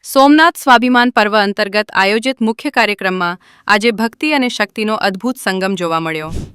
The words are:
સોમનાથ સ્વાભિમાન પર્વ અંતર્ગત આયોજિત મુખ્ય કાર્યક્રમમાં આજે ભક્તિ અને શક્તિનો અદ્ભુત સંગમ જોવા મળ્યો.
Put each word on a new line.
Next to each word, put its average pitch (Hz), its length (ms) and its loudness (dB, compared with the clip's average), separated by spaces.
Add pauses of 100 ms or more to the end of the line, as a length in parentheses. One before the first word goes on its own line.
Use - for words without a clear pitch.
સોમનાથ 302 520 4
સ્વાભિમાન 247 540 4
પર્વ 214 320 2
અંતર્ગત 202 500 -2
આયોજિત 220 500 0
મુખ્ય 226 280 -4
કાર્યક્રમમાં 185 680 -2 (280)
આજે 214 240 2
ભક્તિ 226 420 -4
અને 262 160 0
શક્તિનો 214 460 -4
અદ્ભુત 202 420 -4
સંગમ 190 380 -4
જોવા 165 260 -2
મળ્યો. 160 320 -6 (220)